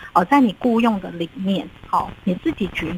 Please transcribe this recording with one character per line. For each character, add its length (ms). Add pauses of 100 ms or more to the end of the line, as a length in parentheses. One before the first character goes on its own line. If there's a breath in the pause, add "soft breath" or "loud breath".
(140)
哦， 100
在 160
你 180
雇 220
用 200
的 100
里 240
面， 340 (180)
好， 240 (140)
你 120
自 160
己 200
觉 260